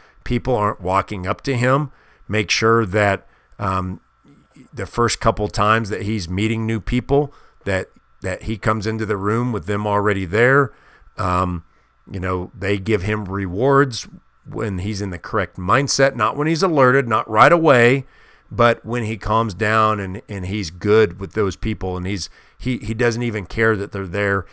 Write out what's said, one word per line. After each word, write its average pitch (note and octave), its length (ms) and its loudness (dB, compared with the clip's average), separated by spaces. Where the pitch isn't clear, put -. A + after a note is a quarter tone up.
people B2 320 0
aren't G#2 240 0
walking F#2 460 -2
up F#2+ 160 -4
to C3+ 140 -2
him. C3 360 2
Make G#2 240 -2
sure A2+ 360 2
that, G2 400 0
um, F#2+ 420 -4
the G2+ 140 -8
first A#2 340 -2
couple A2 280 0
times G#2+ 420 2
that G2+ 120 -6
he's G#2 260 -4
meeting A2 380 -2
new A2 140 -2
people, C#3 540 0
that, F#2+ 240 -2
that F#2 200 -6
he A2 160 -6
comes A2 260 -2
into A2 220 -4
the G2+ 100 -2
room A2 360 0
with F2+ 140 -6
them G#2 200 -2
already G2+ 380 0
there. A#2+ 480 2
Um, F2+ 460 -2
you G2+ 80 -10
know, F#2 400 -6
they G2 200 -2
give G2 240 -2
him G#2+ 240 -4
rewards A2 800 0
when G#2 340 -6
he's G2+ 220 -4
in G2+ 100 -6
the F2 80 -8
correct - 380 -6
mindset, C3 600 0
not A2+ 200 -2
when D3 120 -2
he's D#3+ 140 0
alerted, C3+ 440 4
not A2+ 240 0
right A#2+ 220 8
away, C3+ 540 6
but A#2 340 2
when A#2 200 -4
he G#2+ 120 -6
calms G#2+ 380 0
down G#2+ 460 2
and, F#2+ 280 -8
and G2 180 -8
he's G2 240 -4
good G2+ 500 2
with F#2+ 140 -10
those G2+ 200 0
people G2 420 -4
and F2+ 100 -6
he's, F#2+ 220 -6
he, B2+ 200 -4
he A2+ 160 -6
doesn't A#2+ 280 0
even G#2+ 240 -4
care A2+ 300 0
that G2 160 -6
they're G2 140 -6
there, G2 460 -2